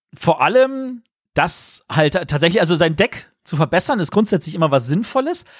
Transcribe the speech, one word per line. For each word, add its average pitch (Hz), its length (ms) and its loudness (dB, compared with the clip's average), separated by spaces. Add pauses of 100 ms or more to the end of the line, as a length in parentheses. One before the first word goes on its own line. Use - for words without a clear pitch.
(140)
vor 147 280 0
allem 254 600 0 (320)
das - 560 -2
halt 151 240 2
ta-, 180 100 -2
tatsächlich, 170 360 2
also 170 160 2
sein 160 180 2
Deck - 380 -2 (120)
zu - 120 -6
verbessern, 208 420 0
ist 165 140 -2
grundsätzlich 196 420 0
immer 165 160 0
was 131 160 2
Sinnvolles. 262 580 -2 (160)